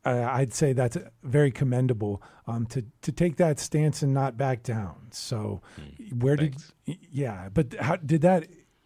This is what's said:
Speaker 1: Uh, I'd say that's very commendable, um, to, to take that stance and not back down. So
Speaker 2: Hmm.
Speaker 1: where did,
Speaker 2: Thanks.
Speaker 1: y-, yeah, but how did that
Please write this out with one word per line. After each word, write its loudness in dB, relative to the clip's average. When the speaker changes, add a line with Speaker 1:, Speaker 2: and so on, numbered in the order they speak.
Speaker 1:
Uh, 0
I'd 0
say 2
that's 0
very 4
commendable, 0
um, -2
to, -6
to -4
take 0
that 2
stance 0
and 2
not 0
back -2
down. -6
So -6
Speaker 2:
Hmm. -10
Speaker 1:
where 4
did, 0
Speaker 2:
Thanks. -16
Speaker 1:
y-, -8
yeah, -6
but 0
how 0
did 2
that 4